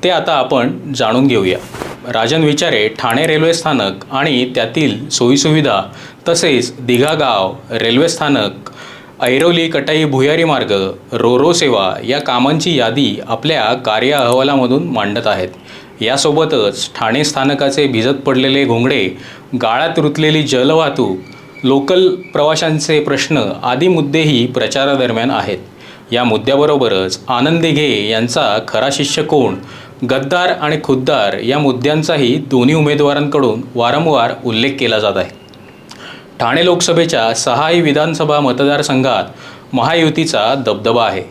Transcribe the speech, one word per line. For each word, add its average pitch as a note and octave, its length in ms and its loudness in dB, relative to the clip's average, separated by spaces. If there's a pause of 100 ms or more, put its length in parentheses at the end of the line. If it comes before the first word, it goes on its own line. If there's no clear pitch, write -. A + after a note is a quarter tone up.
ते F3+ 60 2
आता E3+ 220 0
आपण C3+ 400 0 (240)
जाणून A#2+ 300 2
घेऊया. G2 320 2 (540)
राजन A#2+ 320 0
विचारे D3 420 0 (120)
ठाणे C3 280 0
रेल्वे D#3+ 280 2
स्थानक A#2 580 -2
आणि C3+ 320 0 (100)
त्यातील A#2 540 -2
सोयीसुविधा, C#3 720 2 (480)
तसेच D#3 520 0
दिघा B2 340 2
गाव A2 380 0 (200)
रेल्वे A#2 360 2
स्थानक, C3+ 640 -2 (520)
ऐरोली E3 460 2
कटाई D#3 360 0
भुयारी C#3+ 400 2
मार्ग, B2+ 280 0 (400)
रोरो B2+ 400 4
सेवा A#2+ 400 2 (120)
या B2+ 160 -2
कामांची D3 560 0
यादी A#2 400 0 (100)
आपल्या A#2 460 -2 (120)
कार्य A2+ 280 0
अहवालामधून C3 760 2
मांडत G#2+ 380 -2
आहेत. F#2 220 -2 (520)
यासोबतच C#3 920 0
ठाणे A#2+ 300 0
स्थानकाचे C#3+ 640 0
भिजत B2+ 400 0
पडलेले C3+ 380 2
घोंगडे, A#2+ 440 0 (540)
गाळात C3+ 360 0
रुतलेली D#3 440 2
जलवाहतूक, C3+ 760 2 (480)
लोकल C#3 440 4
प्रवाशांचे D#3 920 0
प्रश्न C#3 420 0 (200)
आदी C3+ 260 0
मुद्देही D3 580 2
प्रचारादरम्यान B2 840 0
आहेत. G#2+ 280 -2 (540)
या A#2+ 120 0
मुद्द्याबरोबरच A#2 1040 2
आनंद D#3+ 320 0
दिघे C#3 480 0
यांचा A2+ 500 0 (100)
खरा A#2+ 240 0
शिष्य C#3+ 300 -2
कोण, B2 320 2 (560)
गद्दार C#3 380 0
आणि D3+ 360 -2
खुद्दार C3 600 0
या C3 140 0
मुद्द्यांचाही D3 760 0
दोन्ही C#3 400 2
उमेदवारांकडून D3 840 2 (140)
वारंवार B2+ 580 2 (120)
उल्लेख A#2+ 260 0 (100)
केला A2 180 0
जात G#2 180 0
आहे. F#2 140 -4 (1080)
ठाणे C3 240 2
लोकसभेच्या E3 720 2
सहाही D#3 460 0
विधानसभा D3+ 600 0
मतदारसंघात C3 840 0 (480)
महायुतीचा C#3+ 840 2 (120)
दबदबा A2+ 400 0
आहे. F#2+ 240 -2